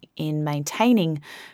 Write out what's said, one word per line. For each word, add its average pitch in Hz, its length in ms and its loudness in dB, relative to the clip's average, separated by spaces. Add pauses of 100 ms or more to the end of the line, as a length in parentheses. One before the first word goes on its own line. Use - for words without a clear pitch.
(160)
in 151 280 -2
maintaining 156 800 2 (320)